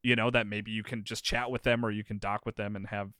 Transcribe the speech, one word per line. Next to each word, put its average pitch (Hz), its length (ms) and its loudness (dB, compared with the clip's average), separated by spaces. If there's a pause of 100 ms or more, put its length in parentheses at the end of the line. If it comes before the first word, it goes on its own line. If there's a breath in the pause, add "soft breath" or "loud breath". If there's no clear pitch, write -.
you 123 140 6
know, 113 140 4
that 120 160 4
maybe 104 240 -6
you 110 120 -4
can 110 220 -6
just - 200 -6
chat 123 260 0
with 123 140 -2
them 120 200 4
or 110 60 2
you 104 140 -2
can 104 140 -6
dock 101 280 -2
with 113 100 -4
them 104 200 -4
and 98 100 -8
have, 101 340 -4